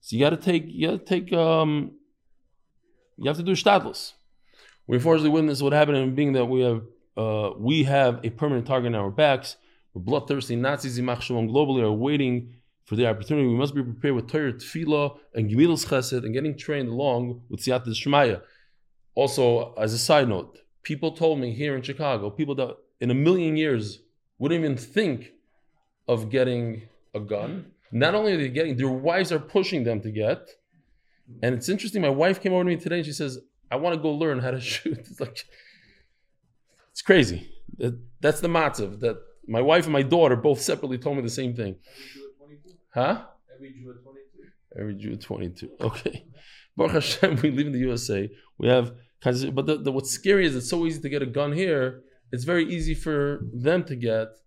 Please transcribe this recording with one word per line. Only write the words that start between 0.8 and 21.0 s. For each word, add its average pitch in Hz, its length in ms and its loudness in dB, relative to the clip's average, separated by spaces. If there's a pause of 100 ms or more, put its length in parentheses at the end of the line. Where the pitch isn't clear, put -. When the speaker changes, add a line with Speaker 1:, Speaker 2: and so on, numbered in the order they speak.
Speaker 1:
gotta - 160 -4
take, 180 280 -2
um, 160 600 2 (1300)
you 135 100 -4
have 151 80 -2
to 170 80 -6
do 185 80 0
shtadlus. 180 600 2 (760)
We 123 80 2
unfortunately 156 340 4
witnessed 151 320 2
what 143 100 2
happened 147 260 4
in 131 180 0
being 143 160 2
that 127 140 2
we 127 160 0
have, 117 200 2 (340)
uh, 107 400 -2
we 143 280 2
have 135 400 4
a 117 60 -2
permanent 123 360 -2
target 123 280 0
on 107 60 -2
our 98 100 -2
backs. 131 460 2 (380)
We're 92 80 -8
bloodthirsty 135 540 -2
Nazis, 135 420 -2
Yimach 123 220 -2
Shalom, 113 280 -2
globally 135 340 2
are 107 100 2
waiting 123 600 0 (300)
for 107 120 -4
the 120 100 4
opportunity. 117 400 0
We 117 80 4
must 139 200 0
be 139 80 0
prepared 123 320 -2
with 117 140 -2
Torah, 147 240 -2
Tefillah, 147 680 -2 (160)
and 110 160 0
Gemilas 151 360 4
Chesed, 127 380 -2
and 110 80 -4
getting 139 240 -4
trained 143 320 -4
along 123 600 -2
with - 120 -8
Siyat 127 240 0
D'Shmaya. 120 560 2 (720)
Also, 123 600 2
as 110 180 0
a 117 60 -2
side 143 300 4
note, 92 320 -4 (220)
people 156 300 -4